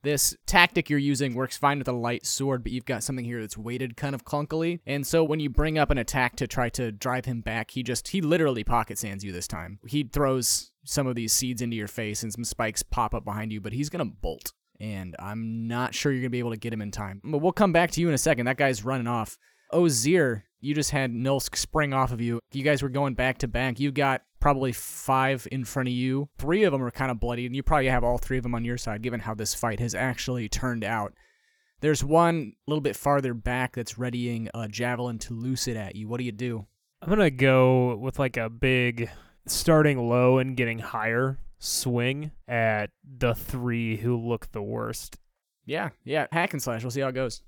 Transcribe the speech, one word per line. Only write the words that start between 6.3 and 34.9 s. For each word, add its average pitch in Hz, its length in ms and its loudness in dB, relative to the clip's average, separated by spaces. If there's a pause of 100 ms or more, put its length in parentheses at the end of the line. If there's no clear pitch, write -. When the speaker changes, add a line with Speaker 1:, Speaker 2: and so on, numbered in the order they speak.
Speaker 1:
to 123 100 -2
try 120 220 -2
to 117 220 -4
drive 123 340 -4
him 120 160 -4
back, 110 300 -4
he 127 120 -6
just, 123 260 -4
he 190 120 0
literally 147 420 2
pocket 113 360 0
sands 98 260 -6
you 95 60 -6
this 90 160 -6
time. 123 400 -10
He 147 160 0
throws 131 680 0 (140)
some 139 220 -2
of 123 80 -2
these 117 180 -2
seeds 123 300 0
into 117 120 -4
your 104 120 -6
face 107 360 -6
and 110 80 -6
some 113 140 -8
spikes - 380 -4
pop 113 320 -2
up - 100 -4
behind 107 260 -6
you, 107 80 -6
but 104 140 -8
he's 143 160 -4
gonna 170 160 -4
bolt. - 480 -8 (260)
And 98 400 -8
I'm 113 480 -6
not 120 280 -2
sure 147 160 0
you're 127 100 0
gonna 127 80 -2
be 123 100 -2
able 120 120 -2
to 110 60 -6
get 113 160 -6
him 107 80 -6
in 104 100 -6
time. 98 320 -8
But 143 160 -2
we'll 175 120 4
come 190 220 4
back 170 180 6
to 170 100 0
you 170 60 4
in 160 60 4
a 131 60 2
second. 123 260 2
That 131 120 0
guy's 127 280 2
running 127 220 -2
off. 117 300 -2 (360)
Ozier, 143 680 4 (180)
you 143 120 -2
just 147 180 0
had 135 200 0
Nulsk 127 460 0
spring 147 360 0
off 131 200 2
of 117 80 -4
you. 117 180 0 (140)
You 135 100 -4
guys 143 180 4
were 139 80 -2
going 135 260 0
back 127 240 0
to 131 80 0
back. 120 320 -2
You've 139 160 0
got 135 260 2 (180)
probably 135 320 2
five 131 800 0
in 131 140 -4
front 127 240 -2
of 123 40 -2
you. 131 440 0
Three 180 260 2
of 170 100 4
'em 135 100 0
are 120 80 -4
kinda 131 240 -2
bloody, 120 300 -2
and 123 100 -6
you 135 80 -4
probably 139 240 4
have 123 160 4
all 120 140 2
three 127 200 -2
of 120 80 -2
'em 120 100 0
on 117 100 -2
your 120 120 -2
side, 110 240 -6
given 120 200 -4
how 110 120 -6
this 107 220 -4
fight 113 240 -2
has 120 160 -2
actually 123 540 -2
turned 120 340 -2
out. 104 300 -2 (680)
There's 147 220 2
one 160 500 4 (140)
a - 40 -6
little 151 100 2
bit 131 140 0
farther 139 380 0
back 123 420 -2
that's 120 240 -8
readying 120 540 -4
a 113 140 -6
javelin 120 520 -2